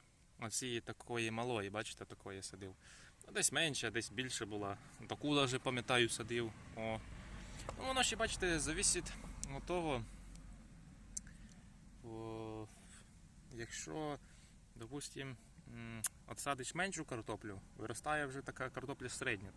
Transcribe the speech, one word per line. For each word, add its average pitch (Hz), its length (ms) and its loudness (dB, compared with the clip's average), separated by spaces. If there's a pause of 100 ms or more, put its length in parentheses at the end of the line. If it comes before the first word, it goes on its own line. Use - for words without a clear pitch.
(380)
Оцієї 117 420 0
такої 117 500 0
малої, 113 400 2
бачите, 104 340 -2
такої 98 320 -8
я 95 60 -6
садив. 95 340 -8 (500)
Ну, - 60 -14
десь - 200 4
менше, 139 380 4
десь 113 200 2
більше 120 360 0
була. 101 300 0 (300)
Таку - 280 2
даже, 135 240 8
пам'ятаю, 123 500 6
садив. 117 440 0 (240)
О. 110 240 0 (800)
Ну, 247 80 -2
воно 262 160 6
ще, 233 140 4
бачите, 185 440 4
зависить 165 520 4 (440)
від 131 100 -4
того, 156 380 4 (2000)
о... 110 640 -4 (840)
Якщо, 147 640 -4 (560)
допустим, 131 600 -6 (320)
м, 117 340 -2 (240)
отсадиш 127 480 2
меншу 175 300 2
картоплю, 107 560 -2 (160)
виростає 143 500 2
вже 135 140 -4
така 131 300 -2
картопля 127 380 -4
середня. 104 480 0